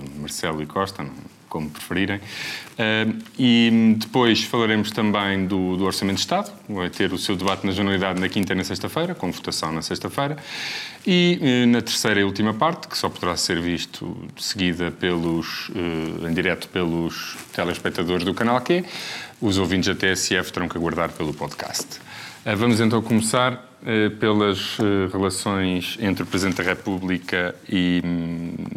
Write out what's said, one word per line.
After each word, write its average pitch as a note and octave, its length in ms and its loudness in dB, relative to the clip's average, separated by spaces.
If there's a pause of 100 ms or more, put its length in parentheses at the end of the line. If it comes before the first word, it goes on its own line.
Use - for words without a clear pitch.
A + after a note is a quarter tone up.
(200)
Marcelo D#2 420 -4
e D2 40 -6
Costa, F#2+ 360 -4
não, C#2+ 80 -8 (380)
como D#2 200 -6
preferirem. F#2+ 520 -2 (580)
Eh, A2 300 2 (280)
e A#2 640 6
depois A#2 460 4
falaremos A2 480 2
também G2+ 520 2
do, F#2 320 0
do F#2+ 80 2
Orçamento F#2+ 340 0
de - 20 -2
Estado, G3+ 320 -2 (160)
vai F#2 200 -4
ter F#2+ 240 0
o F2+ 60 -2
seu G2+ 160 -2
debate F#2+ 320 0
na F#2+ 60 0
Generalidade F#2+ 480 2
na F#2 80 2
quinta G2 240 0
e F#2 40 0
na F#2 60 0
sexta-feira, D#3 500 -4
com F#2 200 -4
votação - 400 -4
na D#2+ 100 -2
sexta-feira, C#3 540 -4 (680)
e, F3 380 4
eh, B2 240 6
na A#2+ 160 6
terceira G#2+ 380 2
e G2+ 40 6
última G#2+ 300 2
parte, D#3+ 320 0
que - 100 -10
só F#2+ 120 0
poderá F2 280 -2
ser E2+ 240 0
visto E2+ 560 -4 (220)
seguida F#2+ 540 0
pelos, E2+ 840 -2
eh, E2 540 -4
em E2 40 -2
direto E2+ 360 0
pelos E2 680 -2 (160)
telespectadores F2 720 -2
do F#2+ 80 0
Canal A#2+ 280 0
Q, F3 240 2 (560)
os G2 180 2
ouvintes F#2 300 2
da F#2 80 2
T F#2+ 100 0
S F#2 300 0
F F2+ 160 -2
terão F2 160 -2
que E2+ 100 -6
aguardar E2 320 0
pelo D#2 240 -4
podcast. - 640 -8 (460)
Eh, A2 100 0
vamos A2+ 240 4
então A2+ 240 4
começar, A#2+ 640 0 (160)
eh, A2 240 2
pelas, G#2 720 2
eh, G2 340 2
relações F#2+ 880 0
entre F#2+ 220 0
o E2+ 40 -4
Presidente F#2 320 0
da - 40 0
República F2+ 920 -2 (120)
e, F2+ 360 2
hum, E2+ 500 -4 (220)